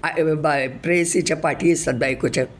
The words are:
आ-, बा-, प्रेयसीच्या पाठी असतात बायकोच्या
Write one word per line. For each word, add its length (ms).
आ-, 200
बा-, 460
प्रेयसीच्या 680
पाठी 360
असतात 220
बायकोच्या 500